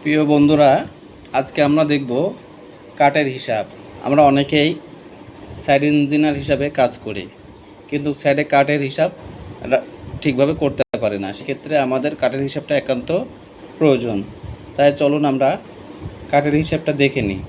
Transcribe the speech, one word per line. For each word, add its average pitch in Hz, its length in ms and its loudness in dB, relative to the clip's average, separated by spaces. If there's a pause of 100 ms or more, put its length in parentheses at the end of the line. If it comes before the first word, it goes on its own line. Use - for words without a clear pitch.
প্রিয় 151 240 0
বন্ধুরা, 147 600 4 (480)
আজকে 135 300 0
আমরা 147 200 4
দেখব 147 500 0 (640)
কাটের 143 280 4
হিসাব। 123 400 -4 (380)
আমরা 143 200 4
অনেকেই 143 520 2 (840)
সাইট 139 240 2
ইঞ্জিনিয়ার 147 520 2
হিসাবে 139 340 -2
কাজ 127 340 0
করি, 101 240 -8 (600)
কিন্তু 143 260 -4
সাইটে 143 300 0
কাটের 143 380 2
হিসাব 156 300 -2 (600)
রা-, 131 100 2 (400)
ঠিকভাবে 139 320 2
করতে 151 300 -2 (160)
পারি 104 200 -2
না। 98 140 -6
সেক্ষেত্রে 143 440 -6
আমাদের 135 380 -2
কাটের 135 260 -2
হিসাবটা 139 360 -4
একান্ত 135 460 -4 (540)
প্রয়োজন। 120 460 2 (520)
তাই 143 200 4
চলুন 147 300 0
আমরা 139 320 0 (760)
কাটের 143 220 2
হিসাবটা 156 400 -2
দেখে 139 280 2
নিই। 98 280 -2